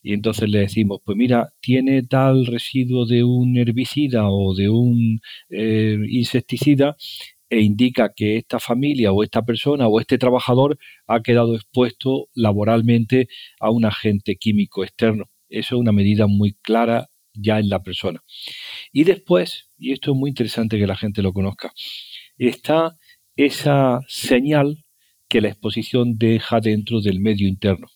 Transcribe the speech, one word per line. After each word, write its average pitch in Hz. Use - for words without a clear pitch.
Y 101
entonces 107
le 104
decimos, 101
"Pues 101
mira, 120
tiene 131
tal 131
residuo 123
de 120
un 123
herbicida 120
o 98
de 98
un, 117
eh, 110
insecticida", 131
e 117
indica 107
que 107
esta 117
familia 123
o 101
esta 110
persona 123
o 107
este 120
trabajador 127
ha 113
quedado 117
expuesto 127
laboralmente 113
a 107
un 117
agente 104
químico 104
externo. 107
Eso 110
es 123
una 117
medida 104
muy 101
clara 117
ya 107
en 104
la 95
persona. 90
Y 143
después, 175
y 127
esto 135
es 135
muy 135
interesante 113
que 101
la 98
gente 104
lo 95
conozca, 98
está 160
esa 139
señal 143
que 117
la 104
exposición 117
deja 113
dentro 107
del 98
medio 101
interno. 95